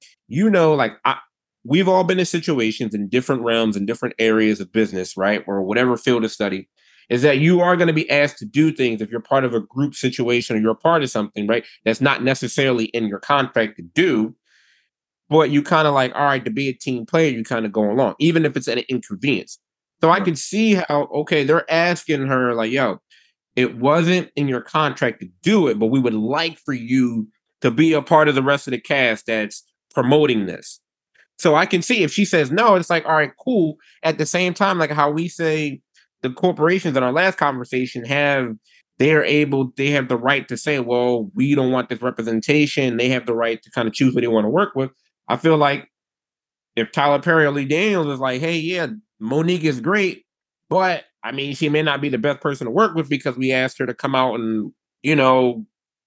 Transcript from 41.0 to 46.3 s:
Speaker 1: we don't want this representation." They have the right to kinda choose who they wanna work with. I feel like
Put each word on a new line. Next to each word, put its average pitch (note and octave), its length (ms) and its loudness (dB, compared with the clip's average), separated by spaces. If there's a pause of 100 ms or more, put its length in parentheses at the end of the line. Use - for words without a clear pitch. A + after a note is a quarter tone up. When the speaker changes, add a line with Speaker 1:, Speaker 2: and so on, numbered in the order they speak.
Speaker 1:
we C3+ 220 0
don't C3 160 2
want B2+ 180 -2
this - 120 -8
representation." B2 960 0
They B2 120 2
have B2 160 -2
the A#2+ 80 -2
right A2+ 280 -2
to - 100 -20
kinda A#2 200 -2
choose C3 220 2
who A#2+ 80 0
they A#2+ 60 0
wanna A2 220 2
work F#3+ 260 0
with. C3+ 160 -4 (380)
I A#2+ 80 0
feel D#3+ 200 4
like C#3+ 320 0 (840)